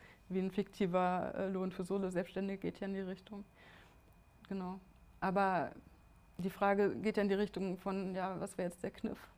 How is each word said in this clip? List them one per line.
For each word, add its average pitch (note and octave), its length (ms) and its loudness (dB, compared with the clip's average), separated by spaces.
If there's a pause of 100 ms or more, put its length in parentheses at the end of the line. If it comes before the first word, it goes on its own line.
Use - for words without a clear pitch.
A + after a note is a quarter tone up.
(300)
wie F#3 80 0
ein F#3+ 120 0
fiktiver, F3+ 840 2
äh, G3 140 0
Lohn F#3+ 220 0
für F#3 120 -6
Solo-Selbstständige F#3+ 720 -2
geht F3 220 -6
ja G3 60 -4
in G3 80 -4
die F#3+ 60 -4
Richtung. F#3+ 440 -8 (1040)
Genau. F#3+ 320 -6 (400)
Aber F#3 520 2 (680)
die F#3 120 -2
Frage G3+ 460 4
geht G#3 200 0
ja G#3+ 60 4
in G3+ 60 4
die G3 60 4
Richtung F#3+ 440 0
von, F#3+ 360 -2
ja, F#3 260 -2
was E3+ 180 -6
wäre F3+ 100 0
jetzt - 140 -8
der - 80 -2
Kniff - 280 -6 (200)